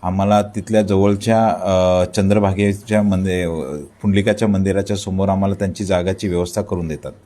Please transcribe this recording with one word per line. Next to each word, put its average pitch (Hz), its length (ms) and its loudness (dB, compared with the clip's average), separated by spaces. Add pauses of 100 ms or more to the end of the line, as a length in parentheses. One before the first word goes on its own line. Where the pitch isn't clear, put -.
आम्हाला 98 380 2
तिथल्या 104 400 -2
जवळच्या, 101 680 2
अ, 92 580 2
चंद्रभागेच्या 101 960 0
मंदि-, 90 760 -2 (240)
पुंडलिकाच्या 104 460 2
मंदिराच्या 98 500 0
समोर 98 320 -2
आम्हाला 98 260 0
त्यांची 98 300 -4
जागाची 92 420 -2
व्यवस्था 87 340 -2
करून 87 260 -4
देतात. 71 240 -10 (140)